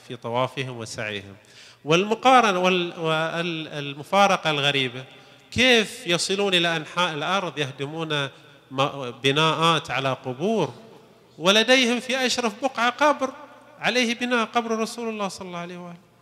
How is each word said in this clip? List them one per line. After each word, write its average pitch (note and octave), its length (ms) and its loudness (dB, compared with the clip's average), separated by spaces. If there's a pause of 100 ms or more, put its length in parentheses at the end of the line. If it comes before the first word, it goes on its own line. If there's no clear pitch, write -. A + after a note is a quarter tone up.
في B2 80 -12
طوافهم B2+ 640 -4
وسعيهم. G#2 580 -8 (500)
والمقارنة G#3+ 720 4
وال-، F3+ 400 0
وال-، D#3+ 680 -2
المفارقة D#3 800 0
الغريبة، C#3 560 0 (460)
كيف A#3 560 2
يصلون F#3+ 460 0
إلى E3+ 240 2
أنحاء E3 360 -2
الأرض D#3 460 -2
يهدمون C#3+ 680 -4 (460)
م-، C3+ 400 -2
بناءات D3+ 800 2
على C3 220 -2
قبور، C3+ 600 -2 (640)
ولديهم A3+ 600 4
في B3+ 260 -2
أشرف A#3+ 360 -2
بقعة B3 280 0
قبر C4+ 440 0 (460)
عليه A3+ 360 0
بناء A#3+ 300 0
قبر A3+ 340 -2
رسول A3+ 300 -6
الله G#3 180 -4
صلى F#3 200 -12
الله F3 120 -10
عليه F3 180 -12
وآله، F3 200 -16 (240)